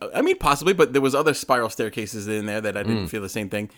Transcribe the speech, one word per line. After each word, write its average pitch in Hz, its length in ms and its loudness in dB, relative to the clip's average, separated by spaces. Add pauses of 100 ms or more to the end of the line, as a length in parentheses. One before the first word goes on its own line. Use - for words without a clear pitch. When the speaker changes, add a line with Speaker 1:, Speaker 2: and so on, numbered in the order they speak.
(140)
Speaker 1:
I 190 60 0
mean, 370 180 2
possibly, 147 360 2
but 156 180 4
there 135 80 4
was 135 140 2
other 147 180 4
spiral 123 380 0
staircases 107 560 -6
in 107 200 -2
there 104 140 -2
that 104 160 -2
I 101 60 -4
didn't 107 240 0
Speaker 2:
Mm. - 20 -4
Speaker 1:
feel 107 140 -6
the 98 60 -8
same 104 200 -6
thing. 104 300 -4